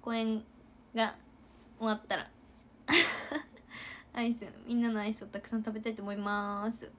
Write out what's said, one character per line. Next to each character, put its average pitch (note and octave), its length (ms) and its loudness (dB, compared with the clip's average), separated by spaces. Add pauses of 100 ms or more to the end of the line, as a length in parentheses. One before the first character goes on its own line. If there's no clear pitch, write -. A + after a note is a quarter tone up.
公 A#3 120 -4
演 A3 300 2 (500)
が A3+ 220 4 (640)
終 A3+ 100 0
わ G#3+ 60 4
っ A3 120 -4
た F#3 120 0
ら。 - 120 -6 (580)
<laughs> - 1300 0
ア A#3+ 80 0
イ A#3 120 2
ス、 A3 120 -4 (200)
み A#3+ 100 -4
ん A#3+ 60 4
な A#3 80 4
の G#3+ 100 2
ア G#3 60 0
イ A3 80 0
ス G#3+ 100 -6
を - 40 -12
た G3+ 120 -6
く - 80 -10
さ A#3 100 -4
ん A3 60 0
食 A3 100 -2
べ G#3+ 80 -4
た A3+ 80 -2
い A3 60 -2
と G3+ 60 -8
思 G3+ 100 -4
い G3+ 60 -2
ま G3+ 480 0
ー A3+ 60 2
す。 - 280 -10